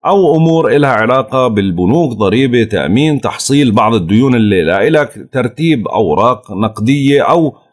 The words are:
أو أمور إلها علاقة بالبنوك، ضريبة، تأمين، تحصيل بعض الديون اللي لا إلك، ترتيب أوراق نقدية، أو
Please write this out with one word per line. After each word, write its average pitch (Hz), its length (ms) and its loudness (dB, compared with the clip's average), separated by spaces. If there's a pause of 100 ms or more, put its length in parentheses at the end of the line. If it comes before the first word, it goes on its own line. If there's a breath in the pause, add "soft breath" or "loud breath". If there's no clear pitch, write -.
أو 175 300 2
أمور 160 400 2
إلها 143 140 2
علاقة 127 580 0
بالبنوك، 101 640 0
ضريبة، 117 520 0
تأمين، 110 580 0
تحصيل 135 500 -2
بعض 113 220 2
الديون 110 420 2
اللي 101 280 2
لا 98 240 0
إلك، 147 440 -2
ترتيب 127 560 -2
أوراق 104 640 -2
نقدية، 123 680 0
أو 156 320 0 (200 soft breath)